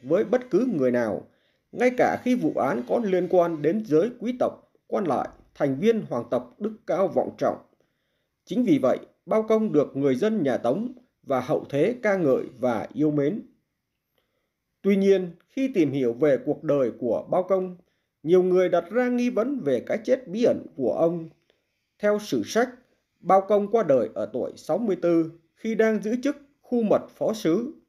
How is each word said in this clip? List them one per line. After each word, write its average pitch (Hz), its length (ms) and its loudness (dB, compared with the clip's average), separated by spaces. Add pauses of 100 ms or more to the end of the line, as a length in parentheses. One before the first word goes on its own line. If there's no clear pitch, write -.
với 170 200 0
bất 247 260 -2
cứ 226 240 2
người 127 180 2
nào, 117 360 -2 (440)
ngay 240 260 0
cả 135 260 2
khi 247 120 0
vụ 156 200 -2
án 185 320 -2
có 214 160 0
liên 185 260 0
quan 170 320 2
đến 185 240 0
giới 160 240 2 (100)
quý 247 200 -6
tộc, - 320 -4 (160)
quan 214 180 -4
lại, 127 240 -2 (260)
thành 139 240 -2
viên 214 220 2
hoàng 139 300 -6
tộc - 280 -4
đức 214 180 -6 (100)
cao 180 200 0
vọng 127 300 -2
trọng. 104 200 0 (880)
Chính 240 180 -2
vì 160 180 4
vậy, - 160 2 (280)
Bao 214 180 0
Công 220 300 0
được 135 240 2
người 135 180 2
dân 208 280 0
nhà 120 140 0
Tống 208 360 -2 (300)
và 127 160 -2
hậu 143 300 -2
thế 156 320 0
ca 202 160 0
ngợi 139 260 2 (160)
và 117 340 -2
yêu 151 180 0
mến. 147 300 -2 (1400)
Tuy 196 140 4
nhiên, 196 360 2 (160)
khi 262 260 -4
tìm 147 180 2
hiểu 127 220 0
về 135 320 2
cuộc 147 180 -4
đời 139 360 0
của 117 320 -2
Bao 180 120 0
Công, 185 340 -2 (460)
nhiều 180 200 4
người 185 260 4
đặt 170 220 0
ra 247 180 0
nghi 247 200 0
vấn 240 300 -2
về 131 260 0
cái - 180 -4
chết - 240 -2
bí 214 160 -4
ẩn - 220 2 (120)
của 127 160 0
ông. 165 360 0 (680)
Theo 208 200 0
sử 131 240 -2
sách, 247 260 0 (500)
Bao 190 220 4
Công 202 300 0
qua 226 120 2
đời 135 300 2
ở 101 200 -6
tuổi 113 220 -4
sáu 156 220 -4
mươi 208 180 -2
tư, 165 360 0 (240)
khi 226 200 -6
đang 220 260 2
giữ 220 220 -4
chức 294 140 -2 (240)
khu 240 200 -2
mật 175 280 0
phó 175 240 -4
sứ. 220 400 -2 (160)